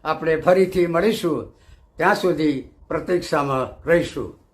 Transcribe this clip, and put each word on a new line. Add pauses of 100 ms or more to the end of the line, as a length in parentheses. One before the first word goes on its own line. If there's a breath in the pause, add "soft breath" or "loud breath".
આપણે
ફરીથી
મળીશું. (440 soft breath)
ત્યાં
સુધી (180)
પ્રતીક્ષામાં
રહીશું. (140)